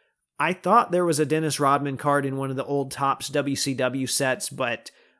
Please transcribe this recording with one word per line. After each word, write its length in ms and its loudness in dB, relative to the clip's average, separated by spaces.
I 160 0
thought 380 4
there 140 2
was 160 2
a 40 4
Dennis 360 0
Rodman 360 2
card 300 0
in 100 -4
one 140 -4
of 60 -6
the 80 -4
old 260 -2
Topps 380 -2
W 260 -2
C 180 -2
W 360 -2
sets, 420 -2
but 400 -6